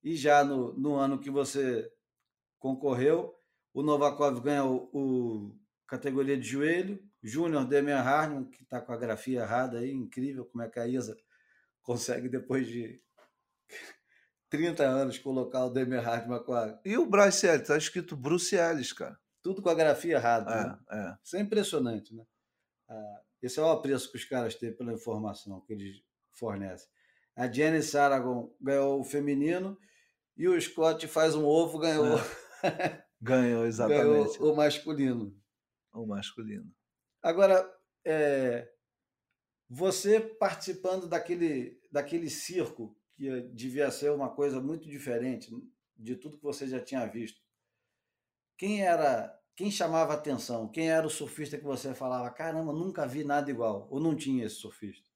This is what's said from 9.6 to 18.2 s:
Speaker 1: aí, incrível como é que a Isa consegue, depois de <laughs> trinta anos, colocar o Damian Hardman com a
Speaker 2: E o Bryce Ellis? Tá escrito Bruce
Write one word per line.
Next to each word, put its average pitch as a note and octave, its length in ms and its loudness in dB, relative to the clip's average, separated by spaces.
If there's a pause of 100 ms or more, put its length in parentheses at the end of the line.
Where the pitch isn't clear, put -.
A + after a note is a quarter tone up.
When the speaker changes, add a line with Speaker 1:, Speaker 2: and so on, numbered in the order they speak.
Speaker 1:
aí, C3 120 -4
incrível C3 540 -6
como A#2 180 -10
é A2+ 60 -8
que A#2+ 100 -8
a A#2 80 -2
Isa A#2+ 300 -4 (640)
consegue, A#2+ 480 -4
depois C3 380 -2
de A#2 340 -10 (680)
<laughs> - 840 -20
trinta D3+ 360 0
anos, C3 320 0
colocar C3 480 -2
o B2+ 40 -2
Damian B2+ 320 0
Hardman A#2 420 -4
com B2+ 100 -4
a A2 320 -2
Speaker 2:
E G#3+ 120 0
o E4+ 80 4
Bryce G3+ 420 6
Ellis? D#3 200 4
Tá D3 100 4
escrito E3 380 -4
Bruce D#3+ 400 0